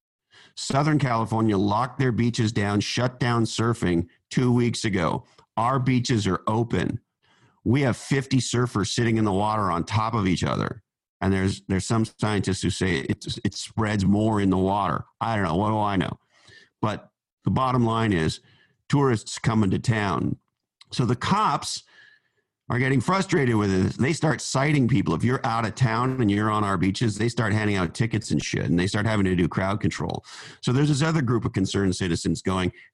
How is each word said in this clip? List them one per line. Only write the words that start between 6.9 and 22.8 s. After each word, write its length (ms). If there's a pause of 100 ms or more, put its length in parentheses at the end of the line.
We 180
have 160
fifty 400
surfers 520
sitting 280
in 80
the 60
water 400
on 140
top 280
of 140
each 160
other. 400 (360)
And 140
there's, 340
there's 180
some 200
scientists 560
who 80
say 280
it, 280 (180)
it 120
spreads 500
more 340
in 120
the 60
water. 480 (140)
I 160
don't 100
know. 100
What 140
do 100
I 160
know? 240 (600)
But 300 (340)
the 60
bottom 340
line 300
is 260 (480)
tourists 520
coming 320
to 80
town. 580 (540)
So 140
the 100
cops 680 (880)
are 80
getting 240